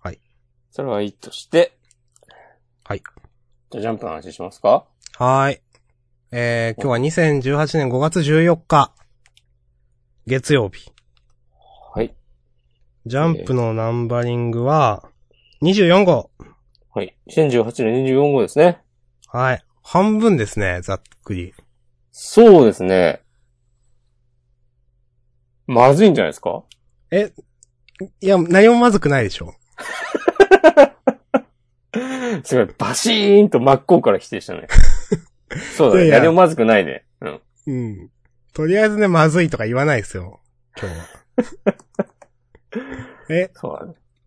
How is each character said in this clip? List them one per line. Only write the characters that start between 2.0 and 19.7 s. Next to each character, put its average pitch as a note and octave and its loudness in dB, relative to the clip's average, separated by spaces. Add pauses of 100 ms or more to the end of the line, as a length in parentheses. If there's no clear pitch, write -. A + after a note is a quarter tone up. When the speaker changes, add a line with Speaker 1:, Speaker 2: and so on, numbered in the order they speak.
Speaker 1:
は G#2 -10
い。 - -14 (680)
Speaker 2:
じ - -16
ゃ - -12
あ、 - -10
ジ A2 -6
ャ A2+ -6
ン G#2+ -10
プ - -18
の E2+ -10
話 D#2+ -16
し - -16
ま F2+ -14
す - -20
か？ A2 0 (300)
Speaker 1:
は C3+ -2
ー C#3 -4
い。 - -20 (760)
え A#2 -6
ー、 - -18
今 C#3 -6
日 B2+ -2
は A#2 -2
二 C#3 -4
千 D#3 -2
十 C3+ -4
八 D3+ -4
年 C#3 -4
五 B2+ -4
月 D#3+ -2
十 D3+ 0
四 E3+ 2
日。 - -2 (1300)
月 C3 -4
曜 A2 -2
日。 - -20 (1040)
Speaker 2:
は G#2+ -4
い。 - -8 (880)
Speaker 1:
ジ A#2+ -6
ャ D#3+ 0
ン E3 -4
プ - -6
の A#2+ -2
ナ A2+ -4
ン A#2 -4
バ A#2+ -4
リ A#2+ -4
ン A#2+ -4
グ A#2 -6
は、 C3 0 (540)
二 F3 0
十 G3+ 2
四 F#3 4
号。 D3+ 0 (640)
Speaker 2:
は G#2 -6
い。 F#2 -12 (120)
二 - -20
千 D#3 0
十 A#2+ 0
八 A#2 -6
年 A2+ -2 (100)
二 C3 -4
十 C3 -2
四 C#3+ 0
号 C3+ 0
で G2 -2
す - -6
ね。 E3+ 2 (480)
Speaker 1:
は B2+ -4
い。 - -8 (200)